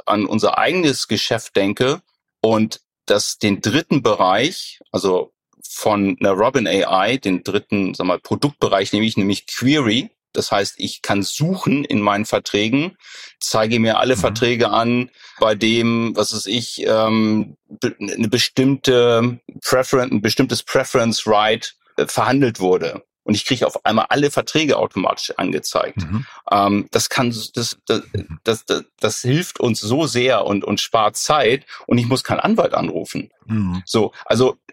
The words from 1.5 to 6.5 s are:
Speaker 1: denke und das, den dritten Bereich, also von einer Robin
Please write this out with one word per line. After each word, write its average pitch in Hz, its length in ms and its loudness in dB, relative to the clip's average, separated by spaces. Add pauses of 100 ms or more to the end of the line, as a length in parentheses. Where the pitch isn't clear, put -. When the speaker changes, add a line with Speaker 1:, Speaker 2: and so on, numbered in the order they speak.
Speaker 1:
denke 123 460 0 (400)
und 110 380 2 (260)
das, - 320 0
den 101 240 0
dritten 135 400 0
Bereich, 107 760 0 (120)
also 92 400 0 (340)
von 101 540 -2
einer 98 120 2
Robin 110 340 2